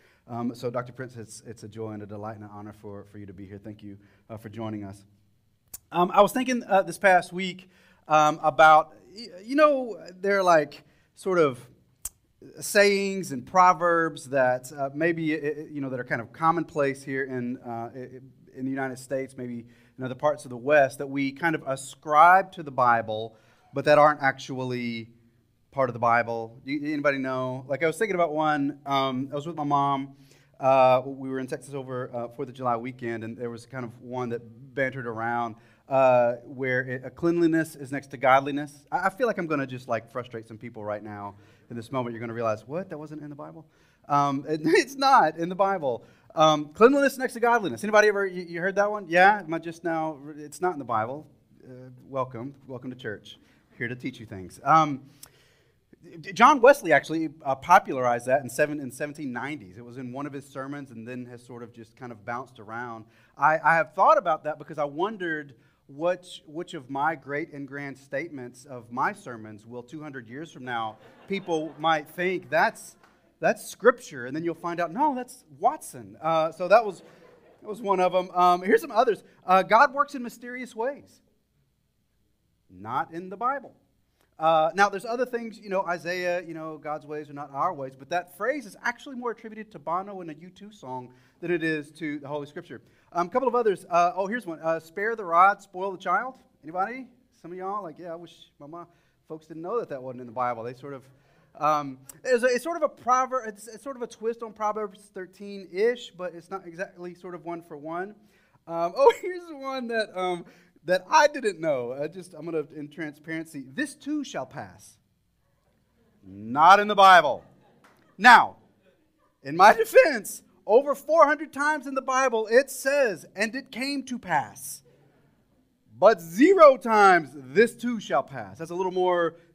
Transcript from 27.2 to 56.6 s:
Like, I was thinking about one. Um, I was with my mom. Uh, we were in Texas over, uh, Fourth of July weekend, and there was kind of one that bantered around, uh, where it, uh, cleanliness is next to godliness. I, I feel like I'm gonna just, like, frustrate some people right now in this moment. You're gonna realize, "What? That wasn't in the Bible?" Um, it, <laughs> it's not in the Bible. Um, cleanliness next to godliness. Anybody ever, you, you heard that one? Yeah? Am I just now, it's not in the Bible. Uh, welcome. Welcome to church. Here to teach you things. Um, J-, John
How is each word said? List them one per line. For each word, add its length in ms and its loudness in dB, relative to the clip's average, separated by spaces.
Like, 140 -4
I 40 4
was 100 0
thinking 180 -2
about 180 0
one. 540 0
Um, 460 -2
I 20 -6
was 120 -8
with 100 -10
my 80 -6
mom. 520 0
Uh, 440 6
we 240 -10
were 100 -6
in 80 -6
Texas 280 -10
over, 400 -8
uh, 140 -8
Fourth 200 -10
of 60 -18
July 220 -2
weekend, 480 -8
and 120 -12
there 140 -10
was 160 -14
kind 180 -12
of 160 -16
one 280 -8
that 140 -6
bantered 320 -4
around, 500 -4
uh, 460 6
where 380 -4
it, 220 -8
uh, 60 -14
cleanliness 640 2
is 160 -14
next 160 -8
to 80 -14
godliness. 760 2
I, 160 0
I 40 0
feel 160 -2
like 120 -2
I'm 80 -4
gonna 200 -2
just, 200 -12
like, 240 -4
frustrate 380 -10
some 100 -18
people 240 -16
right 200 -6
now 340 -12
in 60 -12
this 160 -14
moment. 200 -4
You're 80 -12
gonna 120 -10
realize, 340 -4
"What? 220 -10
That 100 -14
wasn't 240 -16
in 60 -16
the 80 -18
Bible?" 300 -18
Um, 400 0
it, 120 -4
<laughs> 40 -4
it's 320 2
not 400 4
in 120 -4
the 60 -6
Bible. 500 -2
Um, 380 4
cleanliness 460 6
next 160 -6
to 60 -12
godliness. 440 0
Anybody 240 6
ever, 180 0
you, 160 -6
you 180 -10
heard 160 -4
that 140 2
one? 180 -8
Yeah? 320 6
Am 140 -8
I 40 -4
just 260 -12
now, 340 -4
it's 240 -18
not 120 0
in 60 -12
the 60 -8
Bible. 420 -4
Uh, 260 -20
welcome. 460 -6
Welcome 240 -14
to 60 -14
church. 420 -14
Here 100 -6
to 80 -10
teach 240 -10
you 60 -18
things. 380 -16
Um, 380 2
J-, 120 -14
John 280 6